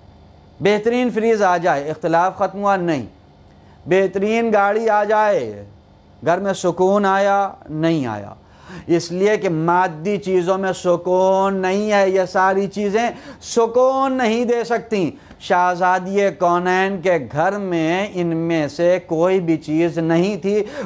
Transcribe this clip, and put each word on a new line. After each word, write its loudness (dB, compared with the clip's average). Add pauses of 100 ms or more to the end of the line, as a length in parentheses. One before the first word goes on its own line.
(600)
बेहतरीन 0
फ्रीज 2
आ 4
जाए, 0
इख्तिलाफ 0
ख़त्म -2
हुआ? 2
नहीं। -2 (800)
बेहतरीन 0
गाड़ी 2
आ 2
जाए, 0 (580)
घर 2
में -2
सुकून 2
आया? 2 (160)
नहीं 0
आया। -10 (540)
इसलिए 0
कि -2
मादी 0
चीज़ों 0
में -2
सुकून 0
नहीं -2
है, 2
ये 2
सारी 0
चीज़ें -2 (280)
सुकून 2
नहीं 0
दे 0
सकती। -2 (220)
शहजादी 2
कौनैन 0
के 0
घर -2
में -2
इनमें -2
से 2
कोई 0
भी 0
चीज़ 0
नहीं 2
थी, -2 (200)